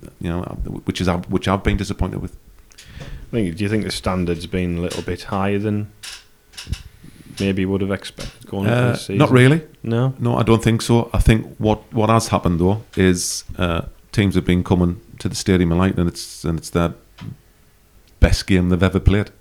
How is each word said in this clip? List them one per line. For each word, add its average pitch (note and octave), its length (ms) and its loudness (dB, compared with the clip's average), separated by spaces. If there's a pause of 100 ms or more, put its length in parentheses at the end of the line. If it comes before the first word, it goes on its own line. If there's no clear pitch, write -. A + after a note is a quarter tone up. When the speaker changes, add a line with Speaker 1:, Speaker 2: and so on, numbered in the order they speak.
(200)
Speaker 1:
you - 100 -6
know, E2+ 120 -4 (440)
which - 140 -4
is, F2+ 80 0 (200)
which F#2+ 200 -2
I've F#2+ 160 0
been G2+ 140 0
disappointed G2 420 -4
with. F#2 160 -10 (640)
Speaker 2:
I - 320 -16
think, F#2+ 260 -2
do G2+ 60 -2
you G2+ 60 -2
think G#2+ 140 0
the F#2 80 -6
standard's F2 560 -2
been F2+ 320 -2
a - 20 -2
little F2 220 -6
bit F2+ 200 -8
higher G2+ 360 -2
than G#2 320 -4 (1500)
maybe G2 240 0
would F#2+ 180 0
have G2 100 -2
expected - 580 -10
going G2 160 -4
into A#2 100 2
Speaker 1:
Uh, B2 180 2
Speaker 2:
this - 80 -6
season? G2 160 -4
Speaker 1:
not C#3+ 120 4
really. C3 320 6 (220)
Speaker 2:
No? A#2+ 340 0
Speaker 1:
No, A#2+ 180 0
I B2 80 2
don't A2 200 4
think A2+ 180 2
so. A#2 320 2
I A2 60 2
think - 380 2
what, G#2+ 360 -2
what G#2+ 160 2
has A2+ 200 4
happened F2 300 2
though G2 240 2 (140)
is, F#2 460 2 (160)
uh, F2 240 -2 (280)
teams G2 220 2
have F2+ 120 0
been F2 180 2
coming F2 360 2 (200)
to - 100 -6
the - 60 -6
Stadium F2+ 360 2
of E2 60 2
Light, F#2+ 220 2
and F2 100 0
it's, - 340 -12
and E2 140 -2
it's - 140 -12
their E2+ 240 0 (1200)
best - 280 2
game F2+ 220 4
they've F2+ 120 2
ever F#2 180 2
played. G2+ 300 2 (120)